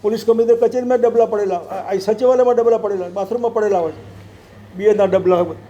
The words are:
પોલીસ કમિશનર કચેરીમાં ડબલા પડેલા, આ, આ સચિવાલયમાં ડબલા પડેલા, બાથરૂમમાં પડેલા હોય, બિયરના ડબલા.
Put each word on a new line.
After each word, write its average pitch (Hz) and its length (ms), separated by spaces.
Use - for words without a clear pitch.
પોલીસ 214 220
કમિશનર 233 320
કચેરીમાં 240 460
ડબલા 233 240
પડેલા, 202 300
આ, 170 200
આ 190 240
સચિવાલયમાં 247 560
ડબલા 233 220
પડેલા, 202 360
બાથરૂમમાં 226 400
પડેલા 208 260
હોય, 160 120
બિયરના 202 280
ડબલા. 180 400